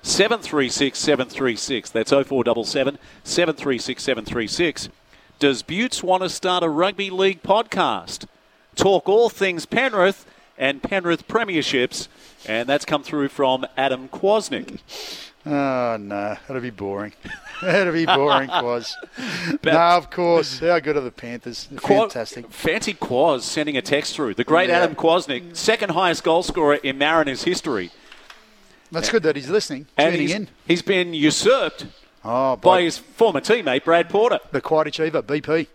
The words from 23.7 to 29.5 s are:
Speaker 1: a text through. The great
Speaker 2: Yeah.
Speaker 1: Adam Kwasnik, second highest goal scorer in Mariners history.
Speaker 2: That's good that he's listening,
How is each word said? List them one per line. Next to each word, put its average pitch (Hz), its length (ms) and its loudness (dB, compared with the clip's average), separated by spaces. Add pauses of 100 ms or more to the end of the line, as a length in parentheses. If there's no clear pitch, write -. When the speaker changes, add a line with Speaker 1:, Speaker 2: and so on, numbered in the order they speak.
Speaker 1:
a 123 40 0
text 143 340 -2
through. 127 200 -4
The 117 80 -2
great 175 260 4
Speaker 2:
Yeah. 170 80 4
Speaker 1:
Adam 170 180 2
Kwasnik, 165 600 0
second 214 360 0
highest 175 320 0
goal 170 200 4
scorer 151 320 2
in 135 240 -4
Mariners 147 460 2
history. 131 440 -2 (1000)
Speaker 2:
That's 170 180 -4
good 226 140 2
that 160 120 2
he's 135 140 -8
listening, 151 380 -4 (100)